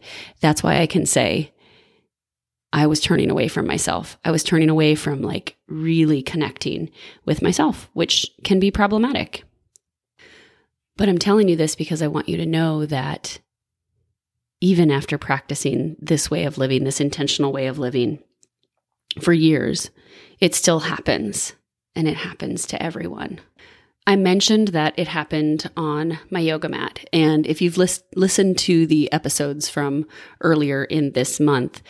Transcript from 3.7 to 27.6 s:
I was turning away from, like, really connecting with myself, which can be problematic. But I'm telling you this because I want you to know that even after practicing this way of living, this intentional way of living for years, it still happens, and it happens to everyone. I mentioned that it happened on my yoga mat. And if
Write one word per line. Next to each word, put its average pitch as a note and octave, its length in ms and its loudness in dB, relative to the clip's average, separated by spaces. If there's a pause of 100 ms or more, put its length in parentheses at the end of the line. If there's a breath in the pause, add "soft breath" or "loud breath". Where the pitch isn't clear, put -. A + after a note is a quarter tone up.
I E3+ 60 0
was D#3+ 120 0
turning D#3+ 260 4
away D#3 260 4
from, D3 260 -4
like, - 340 -6 (120)
really D#3+ 540 2
connecting - 680 -6 (360 loud breath)
with - 160 -2
myself, F#3 520 0
which - 360 -2 (140)
can G3 160 2
be G3 100 4
problematic. G#3 760 -2 (1500 soft breath)
But G3+ 100 2
I'm F3+ 100 4
telling G3+ 300 4
you E3+ 80 4
this D#3 200 0
because D#3+ 260 -4
I D#3 60 0
want D3+ 200 -4
you F3 80 -4
to E3 100 -4
know D#3+ 400 0
that C#3+ 540 -6 (1200)
even F3 320 4
after C#3+ 260 -2
practicing - 800 -4
this D3+ 320 0
way - 120 -2
of C#3 140 -6
living, C3 260 0
this C3+ 160 -2
intentional C#3+ 540 -2
way C3+ 140 -4
of C3+ 120 -6
living B2 400 -2 (1000)
for E3+ 120 4
years, D#3+ 560 2 (500 soft breath)
it F3 160 2
still E3 260 2
happens, C3+ 720 -4 (420)
and D#3+ 140 0
it D3+ 80 -4
happens - 500 -8
to - 160 -6
everyone. F3 560 -10 (680 soft breath)
I G3 80 4
mentioned G3+ 540 4
that D#3 280 0
it F3 100 -2
happened D#3 680 -2
on D#3 440 -4 (100)
my F#3 100 -4
yoga D#3+ 300 -2
mat. - 420 -10
And D#3 360 4
if D#3+ 140 -2